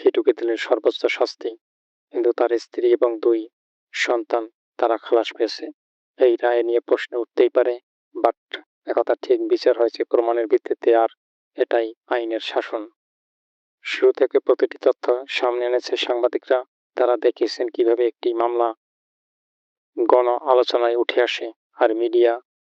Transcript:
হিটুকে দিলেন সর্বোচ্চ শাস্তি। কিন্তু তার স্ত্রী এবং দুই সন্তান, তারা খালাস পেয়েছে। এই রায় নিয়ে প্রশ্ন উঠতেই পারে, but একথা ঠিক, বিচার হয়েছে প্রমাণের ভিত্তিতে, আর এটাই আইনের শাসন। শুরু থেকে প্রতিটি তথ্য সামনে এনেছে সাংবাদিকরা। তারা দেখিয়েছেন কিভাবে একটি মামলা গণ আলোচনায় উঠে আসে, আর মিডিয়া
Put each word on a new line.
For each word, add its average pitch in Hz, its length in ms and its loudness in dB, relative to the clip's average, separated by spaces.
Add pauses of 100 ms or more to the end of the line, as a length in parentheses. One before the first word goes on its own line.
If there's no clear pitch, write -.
হিটুকে 123 280 2
দিলেন 113 240 -2
সর্বোচ্চ 120 500 -2
শাস্তি। - 440 -4 (600)
কিন্তু 120 220 0
তার 120 260 0
স্ত্রী 120 340 -2
এবং 117 260 0
দুই 113 300 0 (440)
সন্তান, 117 560 -4 (300)
তারা 113 180 0
খালাস 113 400 0
পেয়েছে। - 300 -4 (520)
এই 123 180 4
রায় 120 260 0
নিয়ে 117 180 0
প্রশ্ন - 360 -4
উঠতেই 120 320 0
পারে, 123 320 0 (360)
but - 440 -4 (260)
একথা 120 360 0
ঠিক, 113 260 0
বিচার 117 320 0
হয়েছে 117 240 -2
প্রমাণের 117 420 0
ভিত্তিতে, 117 500 2
আর 113 120 2 (480)
এটাই 117 380 -2 (120)
আইনের 113 340 -4
শাসন। 113 500 -8 (920)
শুরু - 300 2
থেকে 131 280 0
প্রতিটি - 380 0
তথ্য 127 500 0
সামনে 123 380 -2
এনেছে 123 300 -2
সাংবাদিকরা। 123 680 -2 (300)
তারা 123 220 0
দেখিয়েছেন 120 520 -2
কিভাবে 117 380 0
একটি 117 280 -4
মামলা 117 400 -2 (1200)
গণ 123 300 4
আলোচনায় 123 680 2
উঠে 120 260 0
আসে, 117 300 -4 (240)
আর 117 180 2
মিডিয়া 117 460 2 (280)